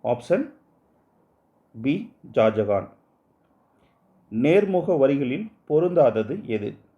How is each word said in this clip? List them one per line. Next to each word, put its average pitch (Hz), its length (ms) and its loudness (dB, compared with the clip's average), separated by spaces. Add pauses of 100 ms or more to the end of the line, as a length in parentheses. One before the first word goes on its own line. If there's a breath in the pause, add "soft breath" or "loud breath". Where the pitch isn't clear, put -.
ஆப்ஷன் 170 500 -2 (1300)
பி, 156 320 -4 (180)
ஷாஜகான். 104 580 0 (1400)
நேர்முக 175 680 0
வரிகளில் 139 540 0 (160)
பொருந்தாதது 143 760 2
எது? 107 340 -6 (200)